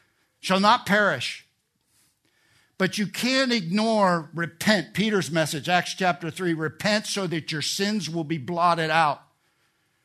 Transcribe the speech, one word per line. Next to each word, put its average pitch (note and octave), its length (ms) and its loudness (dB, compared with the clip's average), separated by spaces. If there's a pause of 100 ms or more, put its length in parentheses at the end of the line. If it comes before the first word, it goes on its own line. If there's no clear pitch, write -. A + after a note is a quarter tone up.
(380)
shall F#3 220 2
not A3 240 4
perish." F#3+ 640 0 (1300)
But F#3 220 0
you G#3 80 -2
can't B3+ 460 0
ignore G3 840 2
repent. E3+ 580 -2
Peter's F#3+ 380 0
message, D#3+ 360 -2
Acts F3 280 0
chapter E3+ 360 -2
three, F3 220 -4
"Repent F#3+ 540 -2
so G3 200 -4
that D#3+ 240 -6
your D3+ 120 -4
sins G3 480 -2
will E3 140 -4
be D#3 140 -4
blotted E3 520 0
out." D#3 360 0 (800)